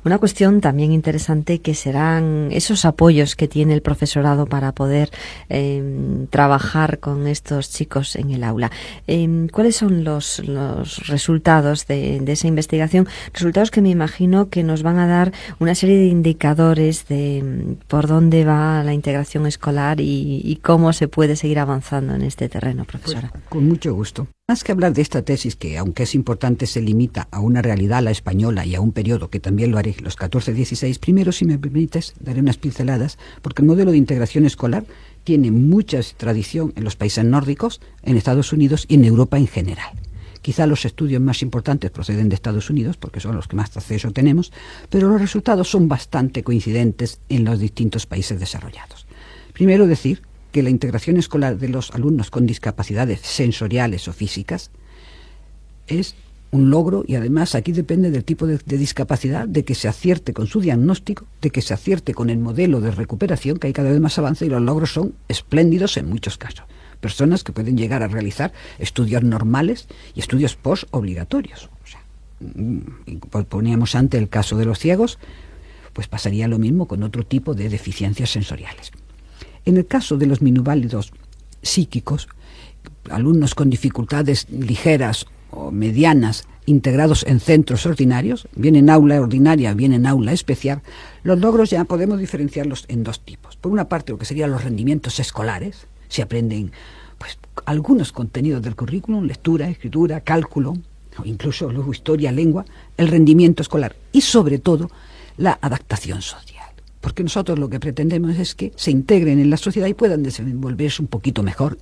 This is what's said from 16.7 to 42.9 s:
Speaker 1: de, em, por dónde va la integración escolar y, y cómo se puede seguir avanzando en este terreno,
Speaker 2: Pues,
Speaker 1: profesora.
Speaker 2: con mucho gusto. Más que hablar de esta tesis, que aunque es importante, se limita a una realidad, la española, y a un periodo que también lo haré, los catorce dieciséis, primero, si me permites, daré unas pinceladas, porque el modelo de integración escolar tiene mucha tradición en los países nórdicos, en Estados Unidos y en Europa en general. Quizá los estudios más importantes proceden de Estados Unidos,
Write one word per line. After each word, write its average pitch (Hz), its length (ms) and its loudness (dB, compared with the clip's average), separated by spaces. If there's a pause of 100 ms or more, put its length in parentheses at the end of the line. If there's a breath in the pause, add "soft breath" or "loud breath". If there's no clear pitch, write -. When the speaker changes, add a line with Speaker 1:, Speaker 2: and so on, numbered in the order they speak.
Speaker 1:
de, 143 300 -2
em, 131 240 -6 (260)
por 151 200 0
dónde 160 360 6
va 151 400 2
la 147 100 0
integración 147 520 -2
escolar 147 560 -2
y, 143 420 -2
y 151 140 -2
cómo 165 360 4
se 151 140 -2
puede 147 280 2
seguir 151 240 -2
avanzando 135 560 -2
en 131 80 -2
este - 260 -4
terreno, 123 360 -6
Speaker 2:
Pues, - 180 -12
Speaker 1:
profesora. 123 280 -8 (180)
Speaker 2:
con 147 180 2
mucho 165 260 0
gusto. 107 340 -6 (200)
Más 233 160 0
que - 80 -2
hablar 180 220 2
de 139 100 0
esta 143 180 -4
tesis, 127 340 -4
que 78 220 -8
aunque 98 260 -4
es - 120 -2
importante, 120 500 0
se 117 160 -4
limita 110 500 0
a 98 80 -8
una 120 220 2
realidad, 107 420 0
la 110 80 0
española, 98 540 -2
y 90 100 -4
a 90 60 -2
un 110 100 2
periodo 110 380 -2
que 98 100 -6
también 104 320 0
lo 107 60 0
haré, 98 240 -2
los - 140 -10
catorce 117 380 -4
dieciséis, 123 460 -2
primero, 180 320 2
si 175 140 0
me 151 140 2
permites, 156 600 -4
daré 127 220 -4
unas 139 160 2
pinceladas, 135 600 -4 (240 loud breath)
porque 139 200 -6
el 147 60 8
modelo 180 240 4
de 156 60 4
integración 135 480 2
escolar 135 380 0 (400 loud breath)
tiene 143 280 2
mucha 143 480 4 (180)
tradición 117 580 -2
en 110 80 -6
los 107 120 -4
países 107 280 -2
nórdicos, 139 560 0 (240 soft breath)
en 127 140 2
Estados 131 340 0
Unidos 143 380 2
y 151 60 6
en 135 100 8
Europa 117 320 4
en 135 100 4
general. 90 440 -6 (500 loud breath)
Quizá 156 240 -2
los 135 200 0
estudios 131 360 -2
más 131 220 0
importantes 120 480 -4
proceden 104 360 -2
de 92 60 2
Estados 104 380 -4
Unidos, 147 260 -2